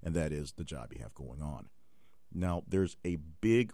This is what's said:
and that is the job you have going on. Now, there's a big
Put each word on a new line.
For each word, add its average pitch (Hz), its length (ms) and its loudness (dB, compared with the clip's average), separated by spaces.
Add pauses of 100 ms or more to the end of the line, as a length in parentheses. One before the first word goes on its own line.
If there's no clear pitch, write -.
and 82 140 0
that 78 160 2
is 73 220 -4
the - 100 -8
job 65 300 -10
you - 80 -10
have 53 120 -12
going 69 280 -10
on. 73 260 -8 (640)
Now, 87 340 0
there's 95 360 2
a 87 140 0 (240)
big 113 320 6